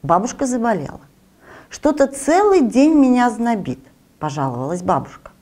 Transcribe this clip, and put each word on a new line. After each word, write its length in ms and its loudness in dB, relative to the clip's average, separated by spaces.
Бабушка 440 -2
заболела. 540 -4
«Что-то 380 0
целый 540 2
день 340 4
меня 360 4
знобит», 500 -4
пожаловалась 640 -6
бабушка. 480 -4